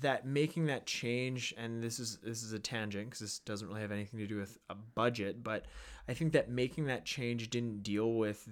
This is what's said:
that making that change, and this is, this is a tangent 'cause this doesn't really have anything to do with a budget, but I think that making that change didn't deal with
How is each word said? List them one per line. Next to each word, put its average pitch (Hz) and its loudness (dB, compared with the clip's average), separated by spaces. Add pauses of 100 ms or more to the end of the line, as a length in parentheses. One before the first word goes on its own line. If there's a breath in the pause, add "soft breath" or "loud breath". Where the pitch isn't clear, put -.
that 131 4
making 156 4
that 135 2
change, 123 0
and 117 -2
this 117 -2
is, 107 -6
this 113 -6
is 110 -6
a 110 -2
tangent 104 -2
'cause - -10
this 107 -6
doesn't 104 -6
really 107 -4
have 104 -2
anything 104 -4
to 104 -2
do 104 -2
with 98 -6 (100)
a 95 -8
budget, 113 0
but 110 -2 (420 loud breath)
I - 0
think 160 2
that 143 6
making 127 2
that 127 0
change 120 -2
didn't 117 0
deal 104 4
with 107 2